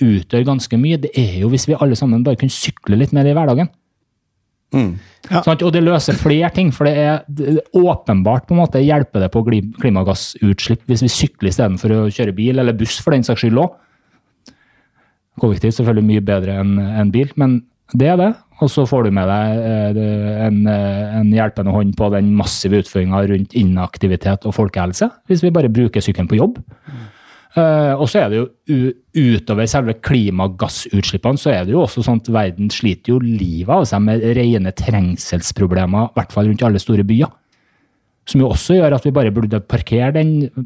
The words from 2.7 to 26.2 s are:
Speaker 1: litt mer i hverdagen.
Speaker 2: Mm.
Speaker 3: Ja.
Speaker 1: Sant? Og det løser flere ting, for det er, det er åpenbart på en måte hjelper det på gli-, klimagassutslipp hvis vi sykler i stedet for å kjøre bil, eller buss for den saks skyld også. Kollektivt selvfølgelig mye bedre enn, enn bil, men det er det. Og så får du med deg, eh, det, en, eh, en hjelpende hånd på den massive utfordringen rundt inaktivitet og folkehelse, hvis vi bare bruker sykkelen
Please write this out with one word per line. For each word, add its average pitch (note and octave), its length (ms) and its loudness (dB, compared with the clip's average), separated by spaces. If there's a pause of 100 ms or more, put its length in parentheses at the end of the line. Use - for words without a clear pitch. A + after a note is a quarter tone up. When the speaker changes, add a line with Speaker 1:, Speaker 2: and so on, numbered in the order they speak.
Speaker 1:
litt C3+ 140 0
mer C#3+ 140 2
i C#3+ 80 2
hverdagen. D3+ 340 0 (1040)
Speaker 2:
Mm. G2+ 240 -2 (340)
Speaker 3:
Ja. F3 100 2
Speaker 1:
Sant? D#3+ 220 2
Og F3+ 100 2
det E3+ 100 2
løser D#3+ 300 2
flere D#3 400 0
ting, F3+ 180 0
for D3 140 -2
det D3 120 2
er, D3 320 0
det D3 280 -2
er - 20 0 (140)
åpenbart A#2+ 760 2
på - 60 -6
en F3 80 4
måte C#3+ 180 0
hjelper C#3+ 420 2
det F#2 100 -2
på A2+ 120 0
gli-, G#2+ 300 0
klimagassutslipp G2 1120 0
hvis A#2 160 0
vi B2 60 2
sykler - 400 -2
i - 20 0
stedet G2 280 0
for A2 100 -2
å A2 180 2
kjøre G#2 280 -4
bil, B2 240 0
eller A#2+ 140 0
buss A2 280 -4
for E3 100 -2
den C3 120 2
saks A#2 180 -2
skyld A#2 160 2
også. F3 180 0 (1600)
Kollektivt A2+ 380 0
selvfølgelig A2 320 2
mye G#2+ 160 2
bedre G2 380 -2
enn, G2 180 0
enn G#2 320 0
bil, C3+ 240 0
men C3 220 2 (360)
det B2+ 140 2
er F3 100 2
det. F#3+ 140 2 (300)
Og C#3+ 100 2
så C#3 160 0
får B2+ 180 0
du G#2 60 0
med F#2+ 160 0
deg, G#2+ 320 0
eh, A2 340 -2
det, G#2+ 120 -2 (400)
en, G#2 220 2
eh, G#2 520 -2
en G#2+ 120 4
hjelpende G#2+ 420 0
hånd G2+ 240 0
på G#2+ 140 0
den G2+ 240 2
massive G2+ 440 0
utfordringen F#2+ 500 0
rundt G2 240 -2
inaktivitet F#2+ 920 0
og G2+ 80 -4
folkehelse, F#2+ 540 -2 (180)
hvis F3+ 160 0
vi F3+ 80 2
bare D#3+ 180 2
bruker A2 320 0
sykkelen F#2+ 280 -2